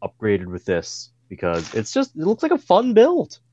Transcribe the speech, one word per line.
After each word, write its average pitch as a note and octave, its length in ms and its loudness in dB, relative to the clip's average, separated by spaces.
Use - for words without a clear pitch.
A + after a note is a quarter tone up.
upgraded G2 440 -2
with F2+ 180 -10
this," - 460 -4
because E2+ 460 -4
it's A2 180 -6
just, C4+ 240 -2
it D#3 80 -6
looks A3 180 0
like D#4 100 -2
a D#4+ 60 -2
fun A#3 360 2
build. C#4+ 440 4